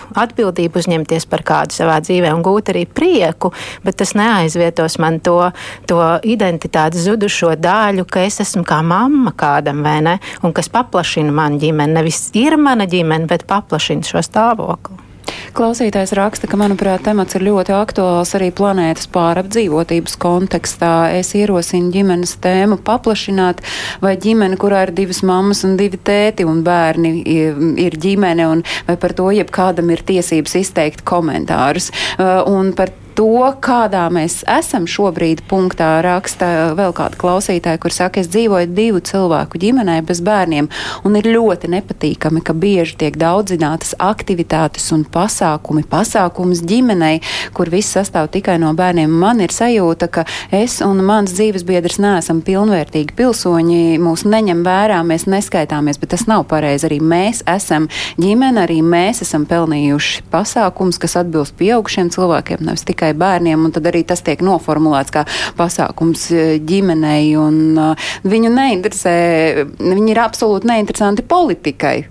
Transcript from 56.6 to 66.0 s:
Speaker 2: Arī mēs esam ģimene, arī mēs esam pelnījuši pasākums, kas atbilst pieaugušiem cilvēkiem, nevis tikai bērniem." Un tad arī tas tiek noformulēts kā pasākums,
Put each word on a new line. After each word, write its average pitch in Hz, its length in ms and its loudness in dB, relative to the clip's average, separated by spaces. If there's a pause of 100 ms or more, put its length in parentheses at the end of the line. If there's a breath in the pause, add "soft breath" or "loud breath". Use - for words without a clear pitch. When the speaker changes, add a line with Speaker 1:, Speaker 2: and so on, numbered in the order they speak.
Speaker 2:
Arī 151 120 0
mēs 175 480 2
esam 170 400 0 (300 loud breath)
ģimene, 220 480 4
arī 160 160 2
mēs 170 400 2
esam 151 240 -2
pelnījuši 147 880 0
pasākums, 185 680 0
kas - 160 -4
atbilst 160 420 -2
pieaugušiem 196 520 0
cilvēkiem, 170 560 -2
nevis 165 180 -4
tikai - 300 -2
bērniem." 170 520 2
Un 160 60 2
tad 160 180 -2
arī 170 180 0
tas 180 140 -2
tiek 151 200 -2
noformulēts 156 720 0
kā 151 120 0 (320 loud breath)
pasākums, 165 760 -2